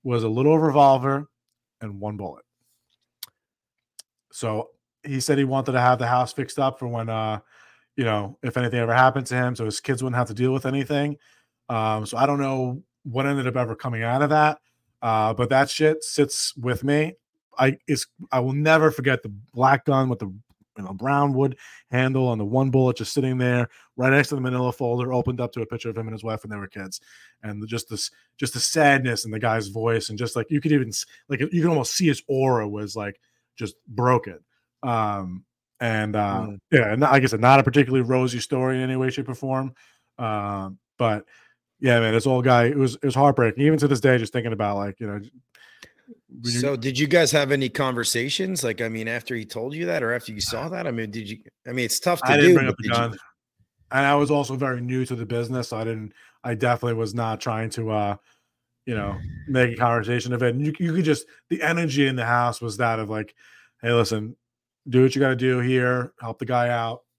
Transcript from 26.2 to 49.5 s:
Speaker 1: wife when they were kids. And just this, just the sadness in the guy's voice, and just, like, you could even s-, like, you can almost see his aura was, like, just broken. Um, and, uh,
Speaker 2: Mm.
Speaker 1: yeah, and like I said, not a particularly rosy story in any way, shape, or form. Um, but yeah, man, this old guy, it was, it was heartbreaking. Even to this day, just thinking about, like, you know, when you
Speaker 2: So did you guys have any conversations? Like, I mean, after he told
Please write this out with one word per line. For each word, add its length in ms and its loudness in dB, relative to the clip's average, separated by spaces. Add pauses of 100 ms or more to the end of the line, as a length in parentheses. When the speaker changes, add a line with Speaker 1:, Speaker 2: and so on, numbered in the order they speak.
Speaker 1:
wife 180 -6
when 80 -16
they 80 -10
were 80 -10
kids. 340 -14 (440)
And 240 -10
just 220 -8
this, 200 -8 (280)
just 180 -4
the 40 -6
sadness 680 2
in 40 -10
the 80 -8
guy's 300 -2
voice, 420 -2
and 80 -10
just, 180 -6
like, 140 -4
you 100 0
could 120 0
even 160 2
s-, 180 -8 (240)
like, 120 -4
you 200 0
can 60 2
almost 260 0
see 140 0
his 200 0
aura 400 2
was, 280 -8
like, 240 -8 (360)
just 200 -10 (120)
broken. 520 0 (420)
Um, 600 -4 (360)
and, 360 -2
uh, 320 -2
Speaker 2:
Mm. 120 -14 (120)
Speaker 1:
yeah, 220 4
and 80 0
like 200 6
I 60 2
said, 120 -2
not 200 8
a 40 4
particularly 400 2
rosy 360 0
story 380 -2
in 40 -2
any 140 -4
way, 160 -2
shape, 180 -8
or 60 -8
form. 400 -6 (420)
Um, 600 -6 (180)
but 280 0 (540)
yeah, 200 4
man, 160 2
this 100 2
old 200 2
guy, 200 6
it 120 0
was, 180 0
it 80 -12
was 100 0
heartbreaking. 500 4
Even 140 4
to 100 2
this 120 2
day, 180 4
just 160 -4
thinking 200 -4
about, 240 -2
like, 220 -8
you 60 -10
know, 140 -8 (1080)
when 140 -20
you 60 -4 (100)
Speaker 2:
So 160 0
did 220 -4
you 100 2
guys 240 6
have 200 2
any 180 0
conversations? 920 -2
Like, 180 -4
I 80 -4
mean, 180 -6
after 280 -6
he 100 -6
told 300 -8